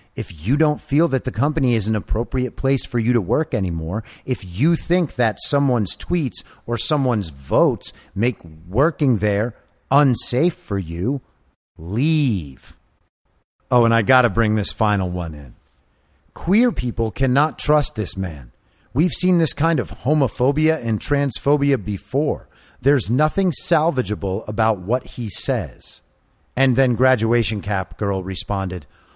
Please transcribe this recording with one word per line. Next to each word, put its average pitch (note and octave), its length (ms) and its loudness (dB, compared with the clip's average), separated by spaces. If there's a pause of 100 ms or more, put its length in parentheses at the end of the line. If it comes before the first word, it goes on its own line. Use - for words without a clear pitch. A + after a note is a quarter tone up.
(160)
If E2 300 -10
you B2+ 120 2
don't D3+ 220 2
feel D#3 280 2
that C3 160 0
the - 80 -4
company C3 420 0
is G#2+ 140 0
an A2 80 0
appropriate A2 600 -2
place C3+ 300 0
for - 140 -2
you A#2 140 2
to A#2 80 2
work B2+ 340 -2
anymore, F2 480 -2 (220)
if B2 200 -4
you G#2+ 300 0
think F3 400 -2
that A2+ 260 -2
someone's C3 560 0
tweets E3 460 -4 (240)
or A#2 100 -2
someone's B2 520 0
votes G#2 640 0 (220)
make A#2 240 0 (320)
working C3 480 2
there G#2 380 0 (340)
unsafe C#3 640 2
for - 240 -6
you, F#2 440 -4 (580)
leave. G#2+ 960 -2 (960)
Oh, B2 140 4
and A2+ 80 4
I A2+ 100 2
gotta B2 260 4
bring G#2+ 240 0
this G#2+ 180 -2
final G2+ 380 0
one F2 240 -6
in. C#2+ 220 -14 (800)
"Queer A3 360 2
people A#2+ 380 -2
cannot C#3 480 0
trust - 380 2
this G#2 200 -4
man. D#2 360 -6 (420)
We've E3 200 2
seen F3+ 260 2
this D#3+ 140 2
kind D#3+ 260 2
of - 220 -6
homophobia C#3+ 840 2
and A2 140 0
transphobia C#3 840 0
before. G#2 640 -4 (320)
There's C3+ 300 2
nothing D#3 420 2
salvageable A2+ 960 0
about A2 300 0
what F#2+ 260 -2
he - 240 -8
says." - 720 -6 (540)
And C3 200 2
then B2+ 180 2
Graduation A#2 680 2
Cap G2 360 -4
Girl G2 260 -2
responded, F#2 640 -6 (300)